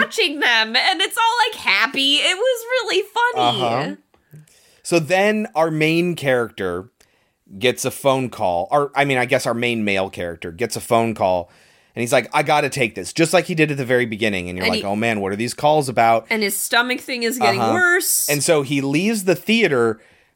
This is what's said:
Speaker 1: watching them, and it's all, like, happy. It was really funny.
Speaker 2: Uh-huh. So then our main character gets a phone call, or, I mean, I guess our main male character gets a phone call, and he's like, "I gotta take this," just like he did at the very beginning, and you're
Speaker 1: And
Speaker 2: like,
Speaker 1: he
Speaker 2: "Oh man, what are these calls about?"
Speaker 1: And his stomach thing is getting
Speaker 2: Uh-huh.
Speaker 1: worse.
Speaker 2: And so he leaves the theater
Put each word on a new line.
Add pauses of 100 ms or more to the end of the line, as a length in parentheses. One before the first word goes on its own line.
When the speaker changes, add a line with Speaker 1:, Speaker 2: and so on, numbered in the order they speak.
Speaker 1:
watching
them,
and
it's
all, (100)
like,
happy.
It
was
really (120)
funny.
Speaker 2:
Uh-huh. (420)
So
then
our
main
character (680)
gets
a
phone
call,
or,
I
mean,
I
guess
our
main
male
character
gets
a
phone
call, (440)
and
he's
like,
"I
gotta
take
this,"
just
like
he
did
at
the
very
beginning,
and
you're
Speaker 1:
And
Speaker 2:
like,
Speaker 1:
he
Speaker 2:
"Oh
man,
what
are
these
calls
about?"
Speaker 1:
And
his
stomach
thing
is
getting
Speaker 2:
Uh-huh.
Speaker 1:
worse.
Speaker 2:
And
so
he
leaves
the
theater (360)